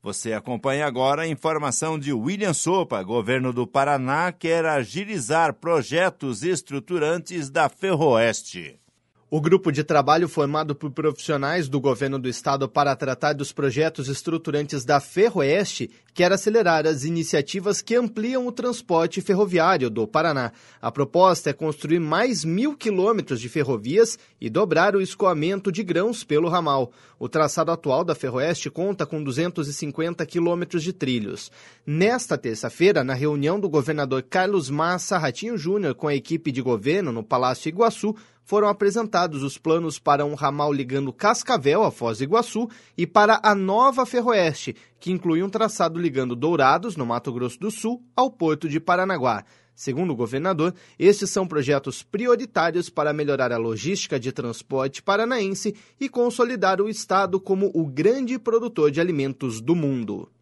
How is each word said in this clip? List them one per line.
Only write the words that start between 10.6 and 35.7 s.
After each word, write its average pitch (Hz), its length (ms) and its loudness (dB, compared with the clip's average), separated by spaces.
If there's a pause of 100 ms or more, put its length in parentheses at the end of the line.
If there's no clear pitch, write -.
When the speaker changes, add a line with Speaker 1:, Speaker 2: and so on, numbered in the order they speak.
Speaker 2:
por 147 160 -8
profissionais 151 760 -2
do 135 140 -2
governo 135 360 0
do 127 120 -4
estado 135 400 -2
para 143 260 2
tratar 143 380 -2
dos 143 180 -6
projetos 143 560 -2
estruturantes 147 760 -4
da 143 160 4
Ferroeste 180 920 0 (220)
quer 180 180 4
acelerar 185 560 2
as 143 160 0
iniciativas 170 800 -2
que - 120 -4
ampliam 247 540 0
o 240 60 -6
transporte 196 680 0
ferroviário 180 680 2
do 110 180 -2
Paraná. 143 460 0 (280)
A 117 80 -4
proposta 165 600 4
é 139 40 -2
construir 156 460 -2
mais 165 460 0
mil 214 280 0
quilômetros 190 680 0
de 120 80 -8
ferrovias 139 680 2 (220)
e 113 100 -6
dobrar 180 460 2
o 196 60 4
escoamento 185 720 0
de 214 100 -4
grãos 185 400 -2
pelo 156 240 2
ramal. 147 460 0 (260)
O 123 80 -8
traçado 156 420 2
atual 160 360 0
da 165 100 0
Ferroeste 139 540 -4
conta 180 360 -4
com 151 160 -8
duzentos 151 460 -4
e 143 60 -10
cinquenta 160 520 -4
quilômetros 170 560 -2
de 180 120 -4
trilhos. 113 580 -4 (340)
Nesta 185 520 0
terça-feira, 131 640 2
na 131 100 -2
reunião 147 460 0
do 202 80 -2
governador 143 560 0
Carlos 185 460 0
Massa 170 480 0
Ratinho 185 400 -2
Júnior 170 380 0